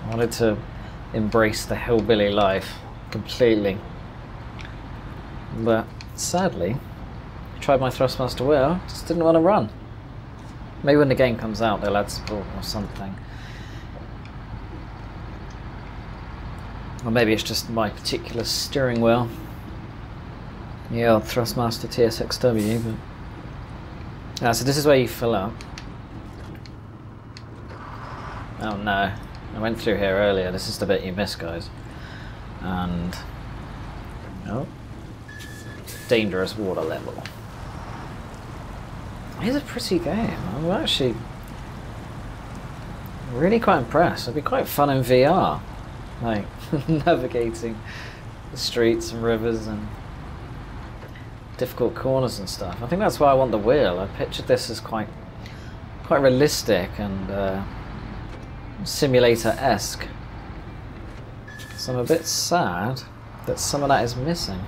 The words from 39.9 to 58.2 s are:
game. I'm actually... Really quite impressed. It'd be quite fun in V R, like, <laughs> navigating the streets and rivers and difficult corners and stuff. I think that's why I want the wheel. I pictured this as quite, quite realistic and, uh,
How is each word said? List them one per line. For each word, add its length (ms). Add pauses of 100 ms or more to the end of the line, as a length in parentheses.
game. 380 (200)
I'm 160
actually... 420 (2250)
Really 280
quite 180
impressed. 460
It'd 100
be 80
quite 260
fun 220
in 120
V 220
R, 380 (580)
like, 240 (260)
<laughs> 180
navigating 880 (720)
the 80
streets 540
and 100
rivers 460
and 200 (1700)
difficult 380
corners 440
and 100
stuff. 340
I 40
think 140
that's 180
why 120
I 40
want 160
the 80
wheel. 400
I 80 (120)
pictured 280
this 240
as 100
quite, 280 (960)
quite 180
realistic 760
and, 320
uh, 320 (1200)